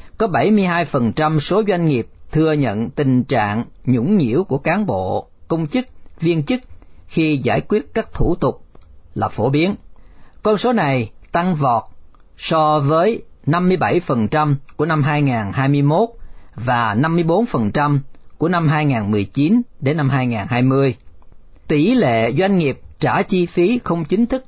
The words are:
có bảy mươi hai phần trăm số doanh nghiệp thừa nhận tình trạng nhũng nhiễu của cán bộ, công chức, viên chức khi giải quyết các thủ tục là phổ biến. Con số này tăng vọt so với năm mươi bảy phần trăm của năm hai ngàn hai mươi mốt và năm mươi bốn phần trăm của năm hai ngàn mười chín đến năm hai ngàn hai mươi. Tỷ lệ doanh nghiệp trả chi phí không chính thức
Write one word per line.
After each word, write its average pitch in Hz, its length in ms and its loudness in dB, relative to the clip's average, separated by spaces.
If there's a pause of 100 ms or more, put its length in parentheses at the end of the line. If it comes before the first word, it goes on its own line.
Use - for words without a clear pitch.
(180)
có 220 100 0
bảy 156 240 2
mươi 208 120 4
hai 175 220 0
phần 120 280 0
trăm 156 260 0
số 190 280 0
doanh 175 180 0
nghiệp 131 220 0 (240)
thừa 156 200 2
nhận 120 380 -2
tình 131 340 0
trạng 107 400 -2 (220)
nhũng 131 320 2
nhiễu 143 260 2
của 135 140 -4
cán 180 280 -2
bộ, 98 420 -4 (200)
công 165 200 -2
chức, 254 180 -2 (340)
viên 165 240 0
chức 254 180 -2 (460)
khi 156 300 0
giải 113 240 0
quyết - 320 -2
các - 200 -4
thủ - 220 2
tục - 260 -2 (540)
là 107 120 -2
phổ 104 220 -2
biến. 165 260 0 (680)
Con 214 140 2
số 247 160 0
này 139 380 0 (200)
tăng 175 240 0
vọt 131 280 0 (540)
so 156 420 2
với 160 440 2 (220)
năm 175 220 2
mươi 185 100 2
bảy 120 220 2
phần 117 280 0
trăm 151 280 0 (200)
của 151 100 0
năm 156 180 0
hai 147 180 0
ngàn 113 320 0
hai 135 160 0
mươi 143 120 4
mốt 165 280 2 (460)
và 117 380 0
năm 156 220 0
mươi 170 80 2
bốn 175 220 2
phần 113 260 -2
trăm 143 300 2 (360)
của 160 120 0
năm 170 180 0
hai 151 180 2
ngàn 110 260 0
mười 104 140 2
chín 175 360 2 (180)
đến 147 180 0
năm 139 120 0
hai 127 180 0
ngàn 107 200 -4
hai 120 140 0
mươi. 131 340 2 (720)
Tỷ 165 280 2
lệ 120 440 2
doanh 196 180 2
nghiệp 143 220 0 (200)
trả 139 220 2
chi 180 240 0
phí 185 380 0
không 170 220 -2
chính 208 200 0
thức 262 220 -4